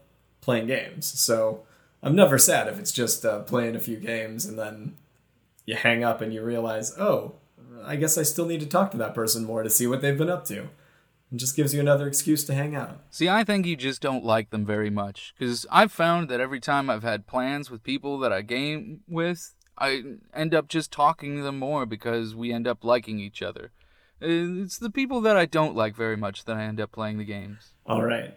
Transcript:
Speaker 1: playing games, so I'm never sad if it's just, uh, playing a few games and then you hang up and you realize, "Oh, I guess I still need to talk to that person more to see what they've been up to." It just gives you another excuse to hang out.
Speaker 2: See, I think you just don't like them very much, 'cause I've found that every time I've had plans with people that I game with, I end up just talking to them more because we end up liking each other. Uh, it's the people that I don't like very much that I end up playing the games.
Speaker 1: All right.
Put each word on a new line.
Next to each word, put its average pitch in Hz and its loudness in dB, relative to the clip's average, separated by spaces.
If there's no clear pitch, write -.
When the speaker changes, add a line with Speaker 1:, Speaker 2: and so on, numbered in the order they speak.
Speaker 1:
playing 113 0
games, 131 -4
so 110 0
I'm 143 2
never 151 8
sad 120 6
if 98 -6
it's 104 -4
just, 117 0
uh, 107 0
playing 117 0
a 110 -6
few 117 -6
games 110 -6
and 110 -8
then 110 -8
you 110 -4
hang 117 2
up 113 2
and 110 -4
you 110 -8
realize, 113 -4
"Oh, 190 0
I 143 -6
guess 156 0
I 165 2
still 170 -2
need 165 -4
to 151 -6
talk 185 2
to - -6
that 110 -4
person 113 -2
more 110 -4
to 110 -4
see 120 2
what 123 0
they've 139 2
been 160 0
up 180 -4
to." 101 -8
It 127 -6
just 127 -4
gives 139 2
you 147 2
another 143 4
excuse 147 0
to 139 -4
hang 147 -2
out. 131 -8
Speaker 2:
See, 165 0
I 214 4
think 196 2
you 170 0
just 131 -4
don't 131 0
like 113 4
them 107 -2
very 104 0
much, 101 -6
'cause 120 -2
I've 196 8
found 170 2
that 123 0
every 131 -4
time 143 2
I've 110 0
had 107 -2
plans 135 -4
with 117 -14
people 135 -4
that 123 2
I 95 0
game 147 -4
with, 170 -4
I 135 0
end 156 0
up 151 2
just 160 -2
talking 147 2
to 143 -6
them 139 -6
more 139 0
because 113 -4
we 117 -4
end 117 -2
up 120 -2
liking 113 2
each 101 -10
other. - -10
Uh, - -6
it's 185 -8
the 233 -6
people 262 0
that 220 6
I 175 6
don't 156 2
like 107 0
very 113 -2
much 101 -6
that 113 -4
I 110 -4
end 107 -4
up 104 -4
playing 107 -6
the 107 -6
games. 101 -12
Speaker 1:
All 113 2
right. 117 -2